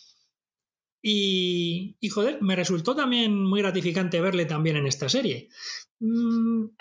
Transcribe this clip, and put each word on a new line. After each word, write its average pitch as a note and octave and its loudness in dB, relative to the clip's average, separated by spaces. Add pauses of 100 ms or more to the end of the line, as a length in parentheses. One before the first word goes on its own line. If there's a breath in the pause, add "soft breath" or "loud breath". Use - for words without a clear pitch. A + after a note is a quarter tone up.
(1040 loud breath)
Y, F#3 0
y, G#3+ -4
joder, G#3+ -2
me F#3 2
resultó F3+ 0
también A#3 2
muy G3 2
gratificante F3+ 0
verle F3+ 0
también D#3 0
en C#3+ 0
esta C3 -2
serie. A#3+ -2 (520 loud breath)
Mm, A3+ 0 (140)